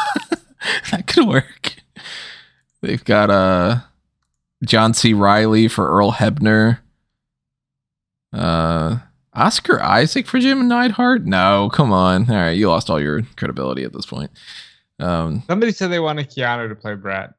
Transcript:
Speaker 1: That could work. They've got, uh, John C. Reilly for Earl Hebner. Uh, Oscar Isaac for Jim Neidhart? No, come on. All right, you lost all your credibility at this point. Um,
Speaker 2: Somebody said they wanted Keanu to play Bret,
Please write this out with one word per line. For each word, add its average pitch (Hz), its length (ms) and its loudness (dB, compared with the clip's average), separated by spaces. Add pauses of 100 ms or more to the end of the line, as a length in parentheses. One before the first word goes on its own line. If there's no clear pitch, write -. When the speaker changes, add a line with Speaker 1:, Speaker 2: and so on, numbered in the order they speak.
(920)
Speaker 1:
That - 160 -6
could 277 200 2
work. - 480 -4 (1040)
They've - 220 -6
got, 104 260 2
uh, 95 500 2 (840)
John 113 280 2
C. 113 200 2
Reilly 110 540 4
for 95 200 -2
Earl 101 260 2
Hebner. 110 680 2 (1500)
Uh, 82 680 -2 (340)
Oscar 175 480 0
Isaac 123 460 0
for 262 120 0
Jim 269 300 2
Neidhart? 247 560 0
No, 95 480 2
come 131 180 4
on. 92 380 2
All 110 60 0
right, 85 160 0
you 98 180 2
lost - 200 0
all 78 120 0
your 76 220 -2 (120)
credibility 65 480 -6
at 60 100 -10
this - 120 -14
point. - 260 -12 (680)
Um, 82 480 -4
Speaker 2:
Somebody 220 260 0
said 185 180 -4
they 175 80 -2
wanted 151 300 -4
Keanu 120 400 -4
to 107 60 -14
play 107 200 -10
Bret, 95 440 -10